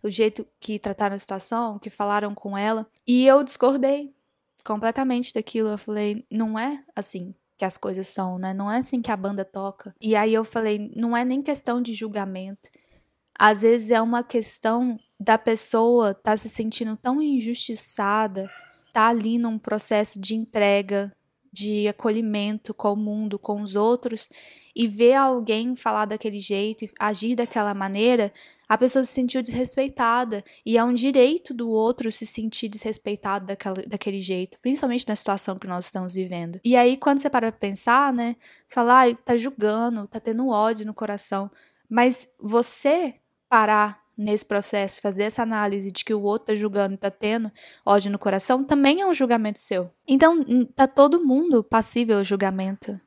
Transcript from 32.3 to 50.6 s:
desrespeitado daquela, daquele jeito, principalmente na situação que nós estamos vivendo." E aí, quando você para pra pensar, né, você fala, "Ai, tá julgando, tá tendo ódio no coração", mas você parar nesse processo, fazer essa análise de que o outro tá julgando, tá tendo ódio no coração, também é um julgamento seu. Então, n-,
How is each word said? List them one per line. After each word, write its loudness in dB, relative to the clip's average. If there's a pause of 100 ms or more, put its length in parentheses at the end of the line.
desrespeitado -6
daquela, -6
daquele -6
jeito, -6
principalmente -2
na -2
situação -4
que -14
nós -6
estamos -4
vivendo." -6
E 4
aí, 6
quando 2
você -2
para 0
pra -16
pensar, 2
né, -2 (300)
você -12
fala, 4
"Ai, 8
tá 0
julgando, -2
tá -10
tendo -2
ódio 2
no -10
coração", -4 (400)
mas 2 (100)
você 0 (340)
parar 2 (120)
nesse -2
processo, -2
fazer -2
essa -2
análise -2
de -6
que -4
o -2
outro -2
tá 0
julgando, -2
tá -4
tendo -4 (340)
ódio 4
no -2
coração, 0
também 4
é 0
um 2
julgamento 0
seu. -4 (160)
Então, 6
n-, 2